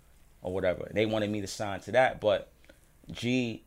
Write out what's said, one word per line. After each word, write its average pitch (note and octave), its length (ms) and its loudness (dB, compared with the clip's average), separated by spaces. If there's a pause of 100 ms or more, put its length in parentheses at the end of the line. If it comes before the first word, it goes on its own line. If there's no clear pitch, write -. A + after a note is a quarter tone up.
(420)
or F2+ 120 -4
whatever. F2+ 400 0
They G#2+ 120 2
wanted G#2+ 260 0
me G#2 100 -4
to G2 60 -8
sign G2 340 -6
to G2+ 120 -12
that, B2 280 4
but G2+ 300 2 (600)
G A#2+ 560 -2